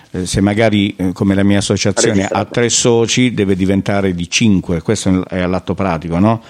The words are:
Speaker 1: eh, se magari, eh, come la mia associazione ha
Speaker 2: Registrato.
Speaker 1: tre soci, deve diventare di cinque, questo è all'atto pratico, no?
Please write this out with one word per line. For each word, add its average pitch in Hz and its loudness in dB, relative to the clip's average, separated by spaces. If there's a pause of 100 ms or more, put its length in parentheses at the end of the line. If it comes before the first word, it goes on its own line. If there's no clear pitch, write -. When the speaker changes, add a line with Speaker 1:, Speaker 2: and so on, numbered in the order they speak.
(100)
Speaker 1:
eh, 90 -6
se - -2
magari, 104 2
eh, 92 -2
come 98 0
la 98 2
mia 101 2
associazione 107 0
ha - 0
Speaker 2:
Registrato. 101 -2
Speaker 1:
tre 120 0
soci, 117 2
deve 101 0
diventare 98 0
di 87 -6
cinque, 90 0
questo 95 0
è 92 -4
all'atto 90 -2
pratico, 85 -2
no? 113 2